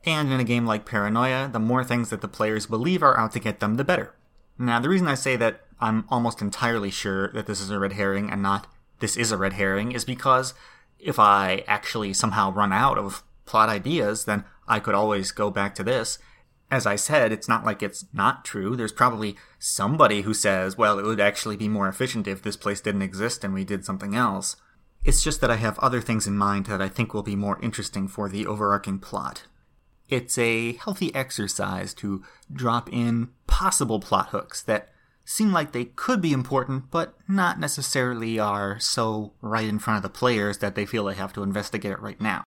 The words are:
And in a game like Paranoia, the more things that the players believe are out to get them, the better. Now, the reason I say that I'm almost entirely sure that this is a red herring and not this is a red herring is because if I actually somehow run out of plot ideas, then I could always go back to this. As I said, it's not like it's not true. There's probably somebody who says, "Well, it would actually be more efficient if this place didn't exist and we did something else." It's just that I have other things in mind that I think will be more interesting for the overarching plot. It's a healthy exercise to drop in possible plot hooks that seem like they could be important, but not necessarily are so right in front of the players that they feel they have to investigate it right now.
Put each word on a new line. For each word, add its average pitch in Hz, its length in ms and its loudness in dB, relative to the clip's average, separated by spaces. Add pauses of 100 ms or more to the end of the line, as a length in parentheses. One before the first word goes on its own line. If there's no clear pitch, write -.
And 151 260 2
in 131 80 2
a 123 60 2
game 117 200 2
like 107 200 0
Paranoia, 123 640 0
the 117 80 -2
more 123 240 2
things 120 260 0
that 110 120 -6
the 104 60 -6
players 110 400 0
believe 147 360 0
are 135 160 8
out 110 140 2
to 120 60 -2
get 107 200 -2
them, 107 160 0
the 139 80 0
better. - 320 0 (420)
Now, 120 220 2
the 131 100 0
reason 180 180 4
I 139 80 2
say 131 200 0
that 113 260 0 (180)
I'm 110 300 0
almost 117 320 0
entirely 107 500 -2
sure 98 420 -2
that 110 140 -6
this 98 140 -4
is 98 80 -8
a 101 100 -2
red 98 140 -2
herring 98 360 0
and 101 120 -2
not 98 260 0 (320)
this 110 180 -2
is 117 140 0
a 104 60 0
red 95 160 0
herring 98 400 0
is 123 100 -6
because 131 500 2 (460)
if - 180 -2
I 98 500 6
actually 104 460 -2
somehow 98 380 2
run 101 220 2
out 123 240 2
of 98 260 -6 (220)
plot 110 240 4
ideas, 107 560 0
then 101 180 0 (240)
I 110 140 2
could 104 140 0
always 101 360 2
go 104 180 0
back 101 260 -2
to 98 80 -8
this. 117 340 -2 (520)
As 135 160 0
I 104 120 2
said, 127 340 4
it's 107 160 -4
not 113 180 2
like 104 160 -2
it's 101 300 -6
not 117 320 0
true. 104 320 -4
There's 110 160 -4
probably 110 460 2 (200)
somebody 107 640 4
who 107 120 0
says, 98 440 2
"Well, 104 220 4
it 101 60 -2
would 107 160 2
actually 104 340 2
be 104 140 -2
more 101 180 2
efficient 110 400 -2
if 98 160 -6
this 104 140 -4
place 101 240 -4
didn't 101 200 -2
exist 98 440 -4
and 98 80 -2
we 95 100 -2
did 98 220 -6
something 101 280 -6
else." 107 440 -2 (480)
It's 143 180 6
just 151 160 0
that 123 100 2
I 117 60 4
have 107 240 -2
other 123 220 2
things 110 260 0
in 101 100 0
mind 101 280 2
that 98 160 -4
I 95 80 -2
think 113 240 -4
will 104 100 -4
be 101 140 -4
more 101 240 -2
interesting 101 480 -6
for 101 180 -6
the 98 180 -4
overarching 101 540 -2
plot. - 440 -8 (680)
It's 123 280 -2
a 117 360 0
healthy 190 420 -4
exercise 98 800 -4
to 98 280 -6 (280)
drop 120 400 -2
in 117 380 0 (180)
possible 113 540 2
plot 98 280 0
hooks - 340 -6
that 107 260 -2 (360)
seem 214 260 2
like 156 200 2
they 123 140 -2
could 233 360 -2
be 160 120 2
important, 131 560 0
but 165 240 -2 (140)
not 190 320 2
necessarily 123 800 -2
are 101 400 0
so 110 600 -2
right 110 260 -2
in 107 100 0
front 107 200 0
of 95 60 -4
the 95 60 -6 (100)
players 104 400 2
that 101 140 -2
they 104 140 -2
feel 110 180 -2
they 98 80 -2
have 98 200 -8
to 101 100 -6
investigate 98 480 -4
it 95 80 -6
right 104 200 -12
now. 104 240 -4 (140)